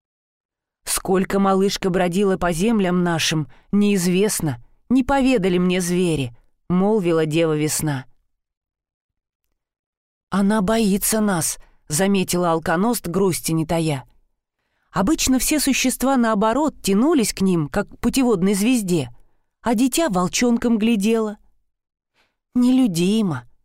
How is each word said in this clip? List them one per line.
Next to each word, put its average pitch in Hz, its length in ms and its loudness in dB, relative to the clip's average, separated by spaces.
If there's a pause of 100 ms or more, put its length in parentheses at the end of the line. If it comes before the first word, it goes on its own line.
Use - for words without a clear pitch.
(840)
"Сколько 190 540 -2
малышка 190 500 0
бродила 185 480 0
по 175 160 -2
землям 180 500 0
нашим, 160 440 -2 (260)
неизвестно, 185 880 0 (260)
не 254 140 2
поведали 247 540 2
мне 180 240 0
звери", 170 540 -2 (340)
молвила 180 560 2
Дева 156 320 0
Весна. 151 480 -4 (2250)
"Она 202 320 0
боится 214 580 0
нас", 196 380 -2 (320)
заметила 180 640 0
алконост, 180 540 -2
грусти 175 440 -2
не 160 140 0
тая. 156 400 -2 (880)
Обычно 262 440 0
все 302 200 0
существа, 262 560 0
наоборот, 226 680 0
тянулись 233 520 2
к - 80 -10
ним, 175 260 0
как - 220 -4
к - 100 -20
путеводной 226 540 0
звезде, 190 560 0 (520)
а 233 140 -2
дитя 269 320 0
волчонком 233 720 0
глядело. 220 600 0 (1160)
"Нелюдимо", 208 880 2 (220)